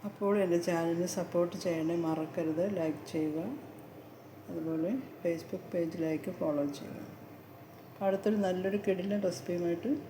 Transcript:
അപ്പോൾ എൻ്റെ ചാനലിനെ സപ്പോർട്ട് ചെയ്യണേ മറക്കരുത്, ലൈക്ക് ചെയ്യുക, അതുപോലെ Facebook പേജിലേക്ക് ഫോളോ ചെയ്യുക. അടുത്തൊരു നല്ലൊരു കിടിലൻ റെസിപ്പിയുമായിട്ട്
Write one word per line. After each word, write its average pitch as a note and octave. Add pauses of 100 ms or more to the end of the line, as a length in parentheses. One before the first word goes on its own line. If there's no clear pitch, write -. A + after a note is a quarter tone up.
അപ്പോൾ G3+ (100)
എൻ്റെ F3 (100)
ചാനലിനെ E3+ (100)
സപ്പോർട്ട് F3 (100)
ചെയ്യണേ E3 (100)
മറക്കരുത്, D#3+ (140)
ലൈക്ക് D#3
ചെയ്യുക, D#3 (1080)
അതുപോലെ D#3+ (320)
Facebook E3+ (100)
പേജിലേക്ക് E3
ഫോളോ D3 (160)
ചെയ്യുക. - (1000)
അടുത്തൊരു G3
നല്ലൊരു F#3
കിടിലൻ G3
റെസിപ്പിയുമായിട്ട് F3 (200)